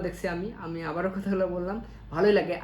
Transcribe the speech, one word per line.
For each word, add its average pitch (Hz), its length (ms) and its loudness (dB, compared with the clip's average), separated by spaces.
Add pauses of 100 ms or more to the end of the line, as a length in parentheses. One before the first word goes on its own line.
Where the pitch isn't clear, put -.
দেখছি 175 180 -6 (100)
আমি, 185 140 -4 (160)
আমি 165 140 -6 (120)
আবারও 180 260 0
কথাগুলো 196 300 2 (100)
বললাম, 185 220 -2 (320)
ভালোই 196 280 6
লাগে। 170 260 2